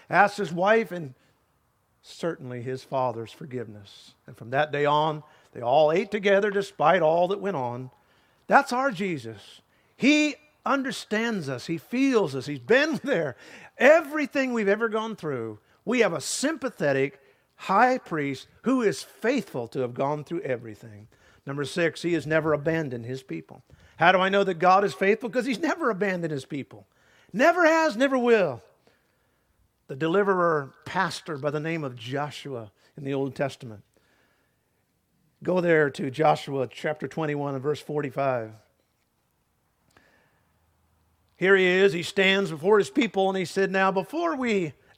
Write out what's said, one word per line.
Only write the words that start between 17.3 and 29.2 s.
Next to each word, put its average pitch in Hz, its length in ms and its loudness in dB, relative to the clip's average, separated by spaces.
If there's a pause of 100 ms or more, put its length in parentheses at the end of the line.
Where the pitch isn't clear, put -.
high 247 420 2
priest 143 500 -6 (140)
who 254 220 0
is 180 200 -2
faithful 214 680 -4
to 143 100 -6
have 120 140 -4
gone 143 300 -4
through 170 180 -10
everything. 113 680 -10 (380)
Number 139 200 -6
six, 165 380 -2
he 170 100 0
has 151 140 -2
never 156 260 2
abandoned 143 520 -2
his 131 180 -10
people. - 400 -14 (340)
How 170 140 8
do 190 80 4
I 190 100 2
know 202 140 4
that 185 160 -2
God 185 240 4
is 185 100 -2
faithful? 214 360 0
'Cause 220 160 -2
he's 254 140 -2
never 320 300 -2
abandoned 185 420 -2
his 139 140 -6
people. 127 400 -12 (480)
Never 330 320 4
has, 311 320 2
never 269 200 2
will. 208 460 2 (1200)